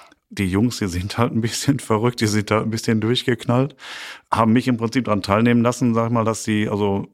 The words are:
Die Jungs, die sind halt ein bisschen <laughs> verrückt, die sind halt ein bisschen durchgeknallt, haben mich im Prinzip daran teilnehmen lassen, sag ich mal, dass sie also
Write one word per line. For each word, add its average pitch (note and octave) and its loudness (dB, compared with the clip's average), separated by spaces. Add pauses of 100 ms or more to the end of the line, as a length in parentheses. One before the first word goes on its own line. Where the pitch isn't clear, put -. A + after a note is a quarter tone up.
(300)
Die G2+ -4
Jungs, A2 0
die G#2+ -2
sind F2+ -6
halt A#2+ 0
ein A#2+ -2
bisschen A#2+ -2
<laughs> - -
verrückt, A2+ 0
die A2 2
sind G#2 0
halt G#2+ 2
ein A2+ -4
bisschen A2 0
durchgeknallt, B2 0 (520)
haben A2+ 2
mich B2 2
im B2+ 2
Prinzip A#2 -2
daran G#2+ 0
teilnehmen A#2 4
lassen, A#2+ 2
sag A2+ 2
ich A#2 -4
mal, A2+ 2
dass A2 -2
sie G#2+ 0
also G2+ 0